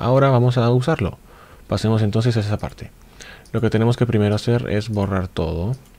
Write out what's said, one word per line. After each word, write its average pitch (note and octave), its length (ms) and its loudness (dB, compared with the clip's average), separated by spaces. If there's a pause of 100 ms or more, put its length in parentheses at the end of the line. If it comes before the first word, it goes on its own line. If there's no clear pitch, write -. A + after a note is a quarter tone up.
Ahora C3+ 300 2
vamos B2 280 2
a A#2 120 2
usarlo. B2+ 480 0 (500)
Pasemos A2 340 0
entonces A2+ 340 0
a A2 40 2
esa G#2 180 -4
parte. - 320 -12 (640)
Lo A2+ 80 -2
que A2 100 2
tenemos A2+ 260 2
que B2 100 0
primero G#2 280 2
hacer A#2 340 0
es G#2+ 200 -4
borrar G2 400 -2
todo. E2+ 480 -4 (220)